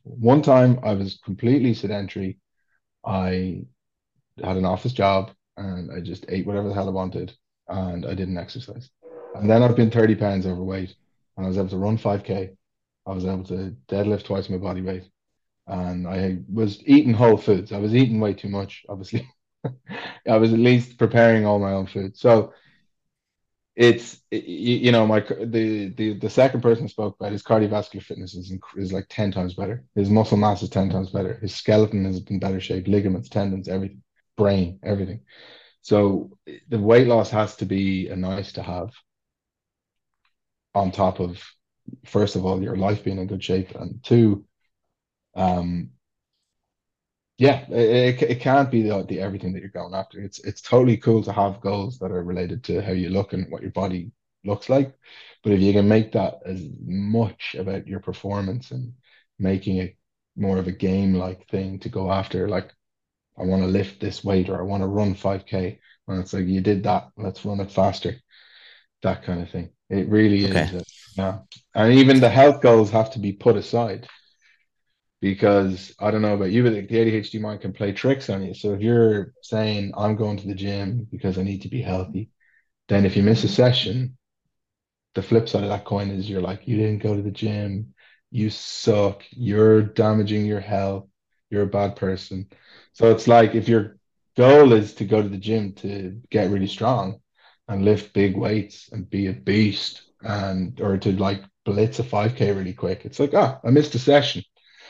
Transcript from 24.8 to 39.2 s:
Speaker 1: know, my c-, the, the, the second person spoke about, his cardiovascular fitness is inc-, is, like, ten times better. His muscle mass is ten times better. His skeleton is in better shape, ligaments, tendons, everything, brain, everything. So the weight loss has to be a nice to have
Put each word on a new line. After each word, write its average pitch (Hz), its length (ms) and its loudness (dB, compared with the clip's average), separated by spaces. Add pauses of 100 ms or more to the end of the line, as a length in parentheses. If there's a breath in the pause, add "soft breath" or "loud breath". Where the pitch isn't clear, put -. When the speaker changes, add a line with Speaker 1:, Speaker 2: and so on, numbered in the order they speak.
Speaker 1:
know, 110 160 6
my 107 180 4
c-, 98 200 -8
the, 110 440 -2
the, 107 260 -4
the 104 140 -6
second 131 320 4
person 117 280 2
spoke 104 280 -6
about, 101 140 -8
his 101 120 -8
cardiovascular 104 600 -2
fitness 92 320 -14
is 92 160 -12
inc-, - 260 -14
is, 92 140 -6
like, 95 160 -6
ten 104 240 -4
times 90 220 -6
better. 98 320 -10 (100)
His 101 140 2
muscle 107 280 4
mass 104 260 2
is 92 60 -6
ten 95 200 0
times 95 220 -4
better. 92 300 -4
His 95 140 -8
skeleton 104 500 2
is 92 220 -4
in 95 120 -4
better 95 200 -4
shape, 92 280 -8
ligaments, 98 420 0
tendons, 95 400 -4
everything, 95 320 -8 (340)
brain, 98 480 0
everything. 98 380 -6 (600 soft breath)
So 101 500 2 (360)
the 117 120 -4
weight 117 280 6
loss 113 220 2
has 107 280 -2
to 101 80 -8
be 95 440 -2
a 90 80 -10
nice 95 360 -6
to 95 100 -10
have 90 280 -10 (1800)